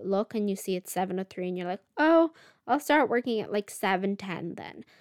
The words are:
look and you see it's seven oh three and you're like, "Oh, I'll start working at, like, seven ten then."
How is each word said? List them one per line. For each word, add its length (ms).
look 320
and 140
you 60
see 200
it's 160
seven 280
oh 100
three 180
and 100
you're 100
like, 140
"Oh, 340
I'll 120
start 300
working 300
at, 120
like, 180
seven 480
ten 380
then." 280